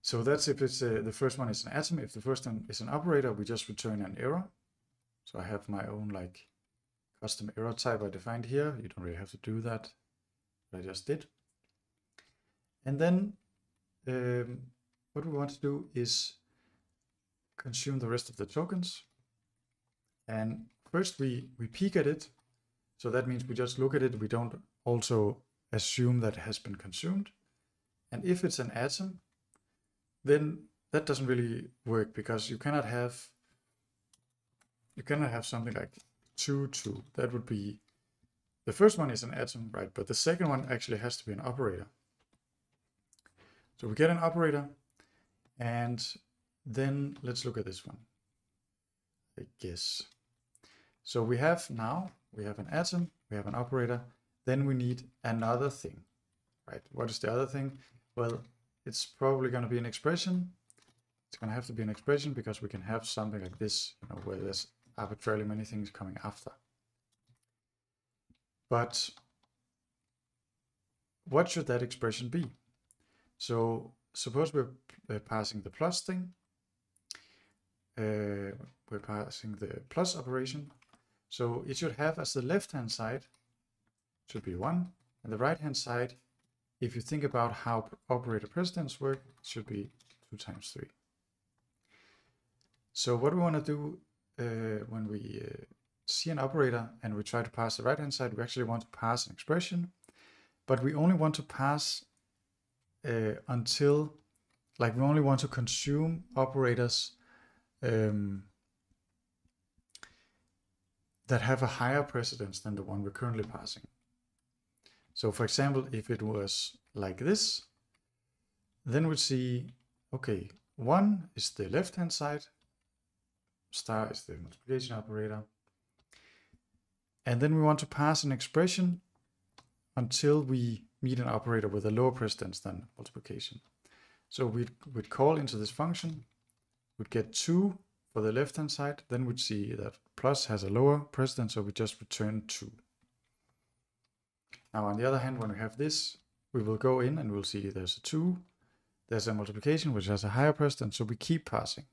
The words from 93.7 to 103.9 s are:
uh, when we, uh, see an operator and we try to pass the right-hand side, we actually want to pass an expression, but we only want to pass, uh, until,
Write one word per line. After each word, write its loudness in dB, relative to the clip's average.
uh, -4
when -4
we, -6
uh, -10
see -2
an -2
operator 2
and -2
we -4
try 0
to -4
pass 0
the -6
right-hand 2
side, -2
we -2
actually -2
want -2
to -18
pass 0
an -16
expression, 0
but 4
we 2
only 6
want 4
to -4
pass, 0
uh, 0
until, 4